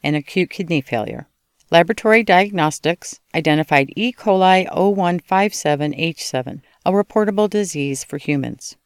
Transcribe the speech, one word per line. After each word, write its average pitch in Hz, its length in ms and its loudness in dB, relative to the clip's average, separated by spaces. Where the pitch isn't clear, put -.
and 147 140 0
acute 170 340 -2
kidney 165 300 -4
failure. 117 480 -6
Laboratory 214 500 4
diagnostics 180 960 0
identified 147 600 2
E. 240 160 -2
coli 185 580 2
oh 190 200 2
one 180 280 0
five 196 360 0
seven 147 400 -2
H 160 300 -6
seven, 131 380 -8
a 185 80 2
reportable 208 560 0
disease 151 560 -4
for - 140 -10
humans. 139 680 -6